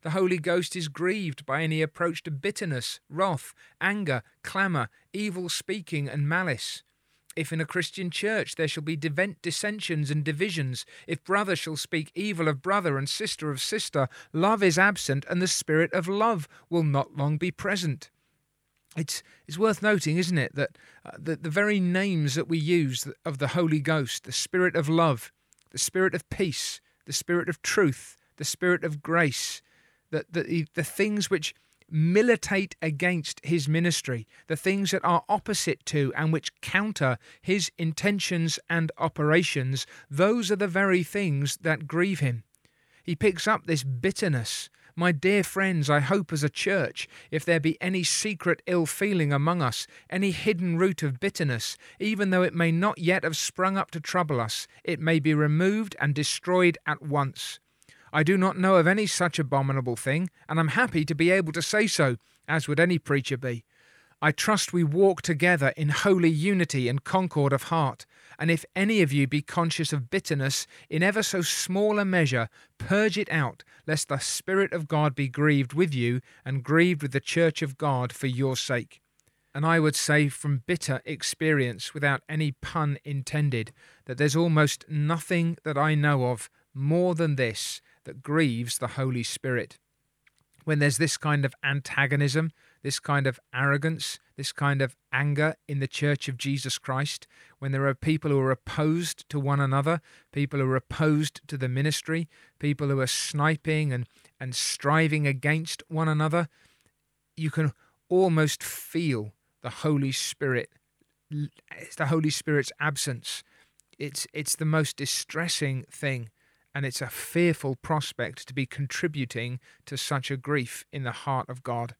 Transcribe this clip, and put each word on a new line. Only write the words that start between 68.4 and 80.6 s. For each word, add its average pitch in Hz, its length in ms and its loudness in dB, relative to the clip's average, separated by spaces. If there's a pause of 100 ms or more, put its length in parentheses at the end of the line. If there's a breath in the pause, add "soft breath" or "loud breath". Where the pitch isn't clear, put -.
if 165 160 0 (100)
any 202 240 2
of 143 120 4
you 143 140 4
be 147 140 0
conscious 165 540 -2
of 131 160 -4
bitterness 143 560 -2 (240 loud breath)
in 156 120 0
ever 208 200 2
so 190 180 -2
small 202 580 0
a 202 60 0
measure, 139 460 2 (260 soft breath)
purge 202 400 2
it 208 160 -2
out, 151 320 -2 (220 soft breath)
lest 151 220 -2
the 139 100 -2
Spirit - 560 0
of 160 120 -4
God 151 280 2
be 139 120 0
grieved 139 460 2
with 156 220 0
you 123 260 0 (240 soft breath)
and 131 180 -4
grieved 165 380 4
with 139 120 -4
the 139 60 0
church 165 440 2
of 139 160 -6
God 127 340 0
for - 140 -6
your 131 300 0
sake." - 440 -4 (540)
And 143 100 -2
I 165 160 6
would 151 160 4
say 147 320 4
from 139 380 -2